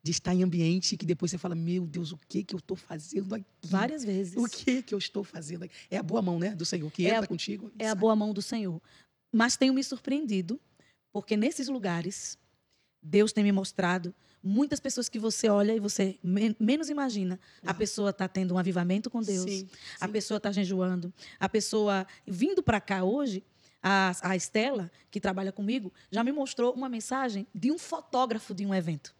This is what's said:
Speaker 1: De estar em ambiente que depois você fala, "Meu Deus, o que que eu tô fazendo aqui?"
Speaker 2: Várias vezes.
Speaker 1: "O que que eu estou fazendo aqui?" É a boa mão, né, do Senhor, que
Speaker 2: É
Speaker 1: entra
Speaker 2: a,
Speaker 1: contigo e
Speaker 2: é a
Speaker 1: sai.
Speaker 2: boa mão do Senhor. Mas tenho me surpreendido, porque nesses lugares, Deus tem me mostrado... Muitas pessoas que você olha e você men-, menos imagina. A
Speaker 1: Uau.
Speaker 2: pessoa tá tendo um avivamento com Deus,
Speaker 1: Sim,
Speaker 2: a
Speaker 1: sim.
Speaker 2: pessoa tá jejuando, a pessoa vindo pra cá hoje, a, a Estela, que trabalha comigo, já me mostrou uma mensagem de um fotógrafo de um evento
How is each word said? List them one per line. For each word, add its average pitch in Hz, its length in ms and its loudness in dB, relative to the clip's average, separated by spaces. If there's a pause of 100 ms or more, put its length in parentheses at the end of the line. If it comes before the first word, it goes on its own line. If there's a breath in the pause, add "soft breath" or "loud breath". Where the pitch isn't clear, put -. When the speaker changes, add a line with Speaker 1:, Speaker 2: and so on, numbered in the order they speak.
Speaker 1:
De 156 100 -2
estar 175 220 0
em 185 100 6
ambiente 175 540 2
que - 80 -6
depois 170 260 0
você 185 60 -6
fala, 175 180 -4
"Meu 175 300 0
Deus, 165 260 -6
o 165 80 -12 (100)
que 202 140 -2
que 190 120 -8
eu 170 60 -6
tô 185 140 -6
fazendo 190 600 -6
aqui?" 202 100 -8 (200)
Speaker 2:
Várias 240 380 0
vezes. 190 340 -2
Speaker 1:
"O 233 100 2
que 254 340 0
que - 120 -8
eu 202 40 -2
estou 202 260 -4
fazendo 165 400 -10
aqui?" 170 100 -14 (180 loud breath)
É 185 60 -2
a - 60 -2
boa 208 180 0
mão, 175 180 0
né, 190 160 0
do 170 100 -6
Senhor, 156 260 -4
que 175 140 0
Speaker 2:
É 185 40 6
Speaker 1:
entra 220 160 2
Speaker 2:
a, - 20 -16
Speaker 1:
contigo 202 500 -6
e 220 60 -6
Speaker 2:
é 220 40 0
a - 40 0
Speaker 1:
sai. 214 80 0
Speaker 2:
boa 220 160 6
mão 214 180 2
do 196 80 -4
Senhor. 190 400 -6 (500 soft breath)
Mas 240 260 4
tenho 262 160 4
me 269 100 0
surpreendido, 247 760 -2 (520 soft breath)
porque 214 240 -2
nesses 254 320 0
lugares, 190 720 -4 (640)
Deus 202 320 4
tem 208 100 4
me 202 80 6
mostrado... 185 640 0 (280 soft breath)
Muitas 269 380 2
pessoas 254 300 -4
que 226 100 -6
você 220 300 2
olha 208 260 6
e 226 40 0
você 202 440 0
men-, 202 360 2
menos 277 300 4
imagina. 208 500 -2 (240 soft breath)
A - 80 -4
Speaker 1:
Uau. 180 40 0
Speaker 2:
pessoa 202 380 0
tá 190 160 -2
tendo 185 240 0
um 180 40 2
avivamento 185 520 2
com 233 120 -2
Deus, 190 300 0
Speaker 1:
Sim, 190 160 -6 (320 loud breath)
Speaker 2:
a 185 60 -4
Speaker 1:
sim. 208 60 -4
Speaker 2:
pessoa 214 280 -2
tá 202 120 -2
jejuando, 185 600 0 (280 loud breath)
a 196 100 0
pessoa 208 580 0 (180 loud breath)
vindo 294 380 0
pra 220 160 2
cá 190 240 -2
hoje, 220 400 0 (400 soft breath)
a, 190 380 4
a 185 140 0
Estela, 214 540 -2 (220 soft breath)
que 202 80 -6
trabalha 190 320 -2
comigo, 208 400 -4 (200 soft breath)
já 220 120 0
me 262 80 2
mostrou 254 420 0
uma 262 140 -6
mensagem 240 680 -4
de 220 180 0
um 339 60 0
fotógrafo 247 760 -2
de 196 120 -4
um 196 80 0
evento 170 460 -2